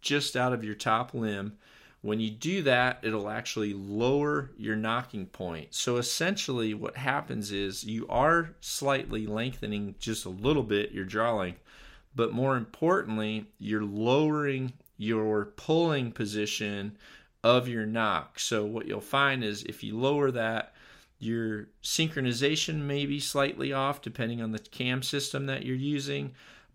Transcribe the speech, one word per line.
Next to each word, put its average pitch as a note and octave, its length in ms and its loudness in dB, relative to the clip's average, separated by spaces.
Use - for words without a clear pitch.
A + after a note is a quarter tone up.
just C#3+ 360 0
out B2+ 160 4
of A#2 100 0
your G#2+ 120 -4
top A#2 380 0
limb, G#2+ 420 -2
when G#2+ 180 0
you A2 100 0
do D#3+ 320 -2
that, B2 400 4
it'll G#2+ 260 0
actually G#2+ 440 -2
lower C3 840 0
your A2 200 -2
knocking A2 500 -2
point. E2 480 -8
So B2 220 0
essentially B2 800 0
what - 220 -6
happens B2+ 540 -2
is G2 320 -2
you A2 260 -4
are D#3+ 520 4
slightly C3+ 640 -2
lengthening G#2+ 720 -4
just - 260 -4
a F#2 60 -8
little B2 320 2
bit G#2 300 0
your F#2+ 120 -4
draw A2 300 2
length, F2+ 260 -2
but A#2 180 2
more B2+ 240 2
importantly, A2 920 0
you're G#2+ 260 0
lowering C3 880 2
your G#2+ 500 2
pulling D#3 560 2
position G#2 840 -2
of B2 240 6
your A2+ 180 -2
nock. G#2+ 520 0
So G#2+ 260 0
what A2+ 220 -4
you'll G2+ 140 -4
find C3+ 440 2
is G#2 200 -2
if - 200 -10
you G#2+ 140 -4
lower C#3 320 4
that, A2+ 440 -2
your A2+ 480 -2
synchronization D3+ 1000 0
may C#3+ 220 -2
be C#3+ 140 -2
slightly C#3 540 0
off C#3 280 0
depending A#2+ 400 -4
on A2+ 120 -2
the G#2+ 60 -4
cam B2+ 440 -2
system C#3 440 -2
that C3+ 200 -4
you're B2+ 100 0
using, C#3 560 -2